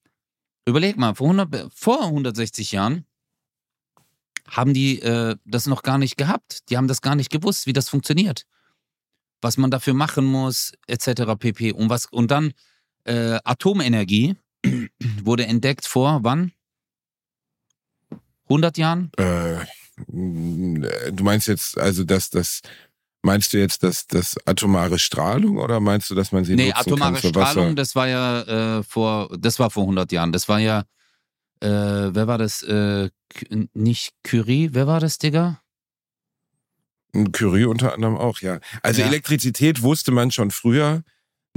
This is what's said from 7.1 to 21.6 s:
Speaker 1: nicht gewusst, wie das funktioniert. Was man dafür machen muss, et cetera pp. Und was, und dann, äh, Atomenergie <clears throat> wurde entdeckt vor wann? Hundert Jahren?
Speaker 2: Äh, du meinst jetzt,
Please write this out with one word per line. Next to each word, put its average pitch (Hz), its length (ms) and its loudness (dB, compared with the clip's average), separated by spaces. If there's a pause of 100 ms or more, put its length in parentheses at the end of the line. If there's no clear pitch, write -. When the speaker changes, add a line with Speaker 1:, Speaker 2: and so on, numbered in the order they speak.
Speaker 1:
nicht 135 140 -2
gewusst, 156 360 -2
wie 135 80 0
das 131 140 0
funktioniert. 151 580 0 (960)
Was 117 160 -2
man 131 120 0
dafür 131 220 0
machen 139 320 0
muss, 131 480 -2 (140)
et 117 160 -4
cetera 113 320 0
pp. 110 380 -2
Und 110 180 -2
was, 120 160 -2
und 120 240 0
dann, 147 220 0 (520)
äh, 117 400 -2
Atomenergie 123 920 2 (260)
<clears throat> 117 600 -4
wurde 117 240 0
entdeckt 117 400 0
vor 135 360 2
wann? 156 300 0 (2000)
Hundert 156 300 2
Jahren? 165 380 -2
Speaker 2:
Äh, 85 500 -2 (300)
du 85 1300 -4
meinst 104 240 2
jetzt, - 300 -2